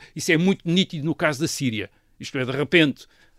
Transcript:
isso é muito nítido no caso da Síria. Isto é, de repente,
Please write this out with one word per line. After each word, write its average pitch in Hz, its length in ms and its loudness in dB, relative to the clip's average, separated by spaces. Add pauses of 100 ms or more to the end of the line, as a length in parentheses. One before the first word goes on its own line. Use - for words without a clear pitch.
(140)
isso 160 160 -4
é 165 60 4
muito 185 280 2
nítido 170 400 0
no 156 120 -2
caso 151 240 -2
da 160 80 0
Síria. 110 420 -4 (300)
Isto 123 180 -8
é, 127 60 -2
de 127 80 -4
repente, 151 540 2 (320)